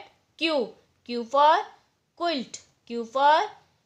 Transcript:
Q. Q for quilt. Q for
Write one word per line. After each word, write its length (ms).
Q. 300
Q 180
for 340
quilt. 460
Q 180
for 360